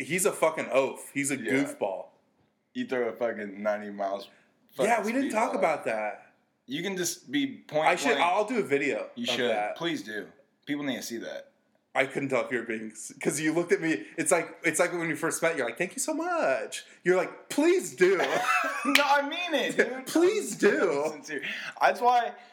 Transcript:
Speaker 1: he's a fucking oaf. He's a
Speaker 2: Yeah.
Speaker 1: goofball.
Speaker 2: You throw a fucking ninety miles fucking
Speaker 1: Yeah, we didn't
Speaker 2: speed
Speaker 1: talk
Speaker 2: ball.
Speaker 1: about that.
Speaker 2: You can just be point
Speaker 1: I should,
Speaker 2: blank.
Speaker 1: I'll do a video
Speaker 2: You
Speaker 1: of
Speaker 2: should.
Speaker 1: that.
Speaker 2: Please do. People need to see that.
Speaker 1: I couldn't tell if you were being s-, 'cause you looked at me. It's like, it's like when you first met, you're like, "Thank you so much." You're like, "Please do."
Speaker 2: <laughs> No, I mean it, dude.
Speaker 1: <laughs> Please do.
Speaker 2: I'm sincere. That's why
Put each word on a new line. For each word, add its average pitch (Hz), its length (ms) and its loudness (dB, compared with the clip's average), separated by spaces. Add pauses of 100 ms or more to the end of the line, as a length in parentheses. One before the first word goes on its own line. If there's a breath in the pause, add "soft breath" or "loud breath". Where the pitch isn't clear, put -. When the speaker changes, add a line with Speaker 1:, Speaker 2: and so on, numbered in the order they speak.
Speaker 1:
he's 165 240 -2
a 190 80 4
fucking 156 400 2
oaf. 131 420 2
He's 139 160 0
a 135 60 -2
Speaker 2:
Yeah. 113 160 -2
Speaker 1:
goofball. 107 540 -2 (680)
Speaker 2:
You 123 120 -6
throw 123 220 0
a 110 40 -6
fucking 104 500 -6
ninety 104 280 -2
miles 98 380 -6 (460 soft breath)
fucking 220 160 2
Speaker 1:
Yeah, 214 140 2
we 226 80 -2
didn't 269 180 0
Speaker 2:
speed 226 80 -2
Speaker 1:
talk 254 140 2
Speaker 2:
ball. 240 80 -2
Speaker 1:
about 160 240 2
that. 107 480 -4 (340)
Speaker 2:
You 147 160 -6
can 190 140 -2
just 170 340 -6
be 131 280 -2 (100)
point 156 180 2
Speaker 1:
I 175 100 6
should, 220 200 2
Speaker 2:
blank. - 60 0
Speaker 1:
I'll 185 240 4
do 247 120 -2
a 185 60 2
video 131 500 0
Speaker 2:
You 120 100 -6
Speaker 1:
of 120 120 -2
Speaker 2:
should. 120 140 2
Speaker 1:
that. 104 260 -2
Speaker 2:
Please 160 260 -4
do. 104 240 -8 (400)
People 147 180 -4
need 127 120 -2
to 104 60 -8
see 117 160 -6
that. 78 280 -10 (460)
Speaker 1:
I 135 140 2
couldn't 139 220 -4
tell 120 160 2
if 127 80 -8
you 123 80 0
were 110 40 -6
being 110 280 -8
s-, - 280 -14
'cause 156 200 -2
you 156 120 0
looked 175 200 2
at 180 80 2
me. 160 240 -2 (120)
It's 160 140 0
like, 170 320 0
it's 156 160 0
like 175 140 2
when 170 160 -2
you 151 80 -2
first 151 260 -2
met, 165 140 2
you're 123 100 0
like, 120 100 -6
"Thank 185 200 -4
you - 20 -10
so 311 160 -2
much." 285 680 -2 (180 loud breath)
You're 180 140 4
like, - 320 -4
"Please 285 480 2
do." 185 200 6
Speaker 2:
<laughs> - 680 0
No, 285 200 4
I 277 240 4
mean 339 320 -4
it, 175 160 -2
dude. 254 300 0
Speaker 1:
<laughs> - 0 -
Please 349 500 2
do. 202 480 2
Speaker 2:
I'm 156 100 0
sincere. 147 280 -10 (380 loud breath)
That's 185 200 4
why 240 300 4 (220 loud breath)